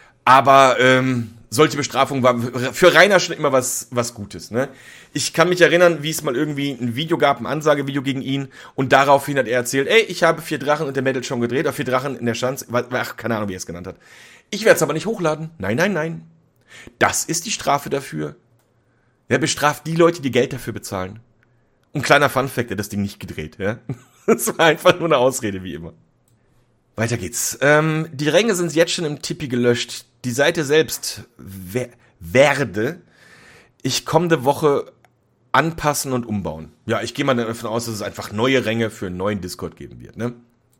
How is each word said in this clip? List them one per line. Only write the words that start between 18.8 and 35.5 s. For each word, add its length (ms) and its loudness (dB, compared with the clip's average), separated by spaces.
Er 120 2
bestraft 480 -2
die 80 -4
Leute, 260 4
die 100 -4
Geld 220 2
dafür 180 -10
bezahlen. 480 -8
Und 120 -4
kleiner 260 4
Funfact, 400 -4
er 60 -6
hat 40 -4
das 80 -8
Ding 140 -4
nicht 180 -6
gedreht, 400 -12
ja? 200 -4
<laughs> 220 -20
Das 220 2
war 100 4
einfach 300 6
nur 120 -4
eine 80 4
Ausrede, 460 0
wie 100 -10
immer. 180 -12
Weiter 220 -2
geht's. 420 -6
Ähm, 540 2
"Die 160 -2
Ränge 260 2
sind 180 -4
jetzt 200 2
schon 100 -4
im 180 -6
Tippi 280 -8
gelöscht. 560 0
Die 80 -4
Seite 320 0
selbst 600 -2
wer-, 520 -8
werde 840 2
ich 240 -4
kommende 380 2
Woche 480 0